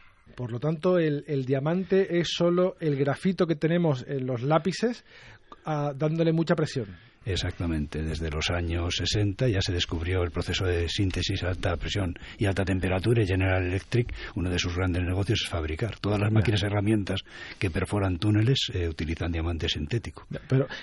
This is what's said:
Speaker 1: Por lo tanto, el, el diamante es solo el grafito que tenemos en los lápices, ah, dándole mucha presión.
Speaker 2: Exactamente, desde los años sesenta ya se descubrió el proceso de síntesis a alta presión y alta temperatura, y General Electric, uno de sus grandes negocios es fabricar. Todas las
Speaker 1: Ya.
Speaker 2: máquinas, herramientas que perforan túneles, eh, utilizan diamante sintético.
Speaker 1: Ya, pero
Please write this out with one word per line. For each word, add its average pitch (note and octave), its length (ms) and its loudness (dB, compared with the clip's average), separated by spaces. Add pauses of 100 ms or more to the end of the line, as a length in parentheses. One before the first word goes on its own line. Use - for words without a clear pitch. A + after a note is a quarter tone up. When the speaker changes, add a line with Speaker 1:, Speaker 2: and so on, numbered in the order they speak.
(360)
Speaker 1:
Por A#2+ 160 -8
lo A#2+ 80 -6
tanto, E3+ 380 2
el, D3 300 2
el C#3 180 -2
diamante E3+ 760 2
es E3 140 0
solo F3 460 4
el D3+ 160 2
grafito E3 500 2
que D#3+ 100 2
tenemos D#3 520 2
en C3+ 180 -4
los B2+ 160 -2
lápices, D#3+ 640 0 (580)
ah, D3 320 -2
dándole D#3+ 380 2
mucha E3 220 4
presión. C#3 320 -2 (360)
Speaker 2:
Exactamente, E2 800 -2
desde D#2 300 -4
los D#2 180 -4
años E2+ 460 -2
sesenta G2+ 520 0
ya F#2+ 140 2
se - 100 -2
descubrió F2 520 0
el E2+ 80 -2
proceso F2+ 340 -2
de E2+ 240 0
síntesis F#2+ 540 -2
a F2 60 0
alta F2+ 280 -2
presión F2 380 -2 (240)
y G#2 80 2
alta F#2+ 180 0
temperatura, F#2+ 560 2
y G2 60 2
General F#2+ 360 2
Electric, G2 480 0 (220)
uno F2 160 -2
de F2 80 0
sus F2 180 -2
grandes F2+ 280 0
negocios F#2+ 400 0
es - 40 -6
fabricar. E2 520 -4
Todas G#2 200 0
las G#2 120 2
Speaker 1:
Ya. - 20 2
Speaker 2:
máquinas, G#2+ 300 4
herramientas G2+ 580 0 (380)
que G2 100 0
perforan F#2+ 480 0
túneles, G#2+ 560 2
eh, F2 160 0
utilizan E2 420 -4
diamante E2 380 -2
sintético. - 600 -6
Speaker 1:
Ya, - 80 -8 (100)
pero C3 160 2 (180)